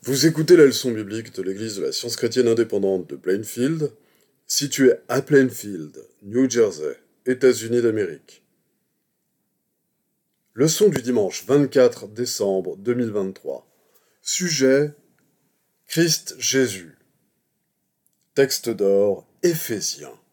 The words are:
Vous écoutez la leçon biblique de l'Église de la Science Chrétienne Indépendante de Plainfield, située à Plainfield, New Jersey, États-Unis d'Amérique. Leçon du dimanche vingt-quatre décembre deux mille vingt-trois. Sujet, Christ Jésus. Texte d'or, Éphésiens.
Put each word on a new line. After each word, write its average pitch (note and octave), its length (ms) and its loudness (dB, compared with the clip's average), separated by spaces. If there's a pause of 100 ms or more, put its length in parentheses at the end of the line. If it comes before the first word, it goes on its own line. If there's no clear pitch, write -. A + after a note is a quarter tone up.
(100)
Vous C3+ 160 0
écoutez D#3+ 320 6
la D3+ 80 10
leçon C3 240 2
biblique A2 460 -8
de G2 80 -8
l'Église G2+ 320 -8
de F#2+ 80 -6
la C2+ 80 -4
Science A#2+ 240 -8
Chrétienne A#2+ 320 0
Indépendante G2 640 0
de D2 40 -12
Plainfield, A#2+ 760 -4 (540)
située C3 460 2 (140)
à B2 140 -2
Plainfield, A2 840 0 (200)
New A#2+ 260 -2
Jersey, F2 480 -2 (300)
États-Unis A#2+ 560 2
d'Amérique. G#2 600 -4 (2000)
Leçon D#3+ 340 4
du C3+ 140 -6
dimanche A2+ 420 -2
vingt-quatre B2+ 600 2
décembre G2 680 -4
deux A2 200 -4
mille A#2+ 160 -2
vingt-trois. F#2+ 600 -8 (520)
Sujet, D3 680 0 (920)
Christ - 540 -2
Jésus. G2 580 -2 (1400)
Texte C3 380 0
d'or, G2 560 0 (160)
Éphésiens. G2+ 760 -4 (140)